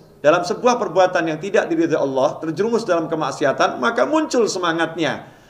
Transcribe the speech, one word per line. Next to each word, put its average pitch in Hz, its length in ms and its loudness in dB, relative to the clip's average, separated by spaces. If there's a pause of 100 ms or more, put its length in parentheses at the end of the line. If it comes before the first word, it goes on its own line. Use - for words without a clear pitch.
(220)
dalam 170 240 4
sebuah 226 320 0
perbuatan 180 480 2
yang 156 160 -4
tidak 196 240 0
diridhai 160 320 0
Allah, 135 400 0
terjerumus 196 480 -2
dalam 165 240 0
kemaksiatan, 147 720 -2
maka 247 240 2
muncul 285 400 2
semangatnya, 160 800 -2 (240)